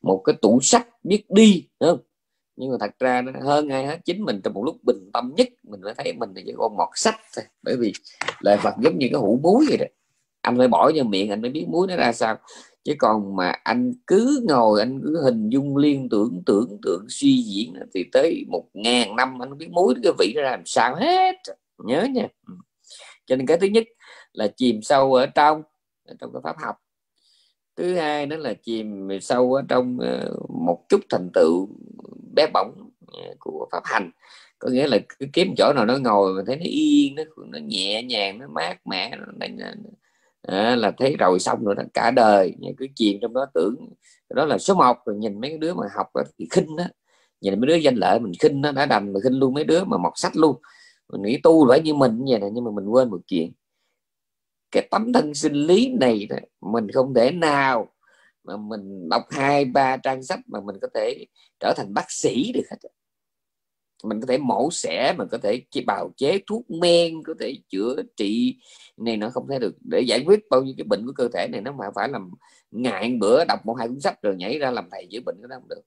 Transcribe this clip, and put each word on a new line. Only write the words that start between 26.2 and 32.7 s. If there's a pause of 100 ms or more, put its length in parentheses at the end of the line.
cái
pháp
học. (1000)
Thứ
hai
nữa
là
chìm (120)
sâu
ở
trong,
ờ, (120)
một
chút
thành
tựu (680)
bé
bỏng, (180)